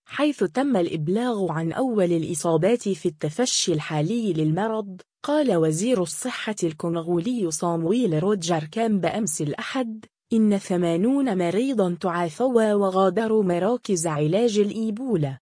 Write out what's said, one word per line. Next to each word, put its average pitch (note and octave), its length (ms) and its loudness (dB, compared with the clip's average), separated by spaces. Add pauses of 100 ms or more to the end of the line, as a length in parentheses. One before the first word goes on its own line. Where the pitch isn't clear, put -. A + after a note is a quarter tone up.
حيث C#4+ 380 0
تم C4 340 0
الإبلاغ F#3 720 -2
عن D#3+ 200 -2
أول G#3+ 420 0
الإصابات E3+ 760 0
في F#3 160 -4
التفشي E3+ 680 -2
الحالي E3 600 -2
للمرض، F#3 680 -2 (240)
قال C#4+ 300 2
وزير E3+ 460 2
الصحة G#3+ 600 -6
الكونغولي E3+ 880 -2
صامويل E3+ 720 0
روجر F3 480 0
كامب A3 340 0
أمس F#3 360 -4
الأحد: A3 640 -6 (280)
إن G#3+ 240 4
ثمانون F#3+ 800 0
مريضًا F#3 640 0
تعافوا G#3 720 0
وغادروا G3+ 720 4
مراكز F3+ 640 0
علاج F3+ 520 2
الإيبولا. G#3 840 -2